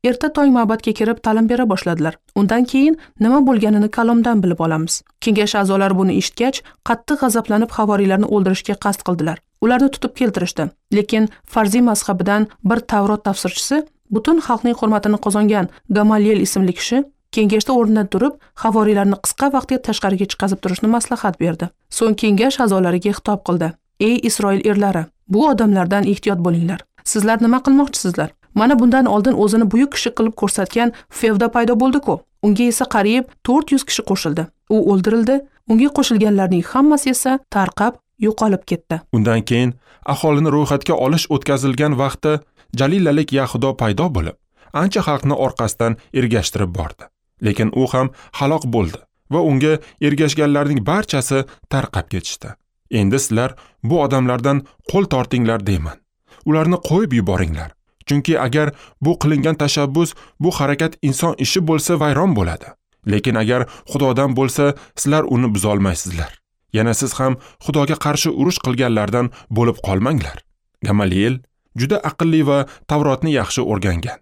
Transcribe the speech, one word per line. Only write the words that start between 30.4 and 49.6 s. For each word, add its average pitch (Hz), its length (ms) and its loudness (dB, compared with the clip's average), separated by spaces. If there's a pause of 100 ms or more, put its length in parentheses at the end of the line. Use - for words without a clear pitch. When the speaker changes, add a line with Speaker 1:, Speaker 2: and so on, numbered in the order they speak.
Speaker 1:
Fevda 220 420 0
paydo 233 320 2
bo'ldi-ku. 262 340 0 (260)
Unga 208 240 2
esa 240 200 0
qariyb 226 400 0 (200)
to'rt 285 260 2
yuz 277 140 2
kishi - 180 -6
qo'shildi. 165 420 -2 (260)
U 220 60 4 (100)
o'ldirildi. 220 500 2 (320)
Unga 226 200 4
qo'shilganlarning 208 760 2
hammasi 285 460 2
esa 262 220 -2 (180)
tarqab, 202 420 -2 (260)
yo'qolib 214 460 0
ketdi." 165 360 -6 (100)
Speaker 2:
Undan 113 320 2
keyin 120 280 0 (320)
aholini 147 480 0
ro'yxatga 147 440 0
olish 143 340 0
o'tkazilgan 139 680 -2
vaqtda 139 340 -2 (400)
jalilalik 147 600 0
Yahudo 131 440 0
paydo 110 320 -2
bo'lib, 90 280 -6 (340)
ancha 190 300 -2
xalqni 143 340 0
orqasidan 117 580 -2 (180)
ergashtirib 107 640 -2
bordi. 82 300 -8 (360)
Lekin 107 300 0
u 131 160 0
ham 131 240 0 (180)
halok 147 360 -2
bo'ldi 113 340 -2 (280)
va 156 140 -2
unga 151 380 2 (200)